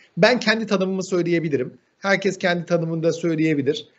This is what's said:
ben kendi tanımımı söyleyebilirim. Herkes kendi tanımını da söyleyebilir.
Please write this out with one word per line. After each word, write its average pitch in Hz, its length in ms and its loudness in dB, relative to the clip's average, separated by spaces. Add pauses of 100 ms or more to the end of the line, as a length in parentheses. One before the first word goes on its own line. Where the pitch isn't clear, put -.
(180)
ben 226 220 4
kendi 220 280 0
tanımımı 190 360 -2
söyleyebilirim. 165 680 -2 (260)
Herkes 196 380 0
kendi 175 280 -2
tanımını 165 380 -2
da 165 100 2
söyleyebilir. 156 760 0 (120)